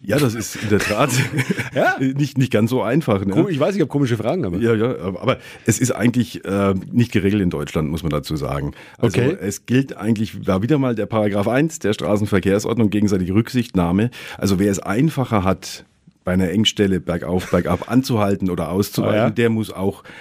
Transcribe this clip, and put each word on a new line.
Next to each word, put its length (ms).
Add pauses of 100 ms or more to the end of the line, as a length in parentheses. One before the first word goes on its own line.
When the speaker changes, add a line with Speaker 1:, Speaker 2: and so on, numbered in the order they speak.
Speaker 1:
Ja, 140
das 160
ist 220
in 140
der 100
Tat 320 (320)
<laughs> 320
Speaker 2:
Ja? 240
Speaker 1:
nicht, 380
nicht 140
ganz 200
so 100
einfach, 420
ne? 100
Speaker 2:
Ko-, 140
ich 120
weiß, 160
ich 60
hab 60
komische 300
Fragen, 280
aber 120
Speaker 1:
Ja, 160
ja, 260
aber, 220
aber 160 (280)
es 140
ist 120
eigentlich, 520
äh, 300 (180)
nicht 200
geregelt 300
in 100
Deutschland, 380
muss 120
man 80
dazu 260
sagen. 360 (260)
Also 240
Speaker 2:
Okay. 180
Speaker 1:
es 280
gilt 280
eigentlich, 520
war 160
wieder 160
mal 160
der 100
Paragraph 420
eins 320
der 140
Straßenverkehrsordnung, 960
gegenseitige 460
Rücksichtnahme. 760 (280)
Also 220
wer 120
es 80
einfacher 640
hat, 420 (380)
bei 100
einer 160
Engstelle 500
bergauf, 520
bergab 400
anzuhalten 580
oder 200
auszuweichen, 500
Speaker 2:
Ah, 60
ja. 40
Speaker 1:
der 200
muss 220
auch 320 (180)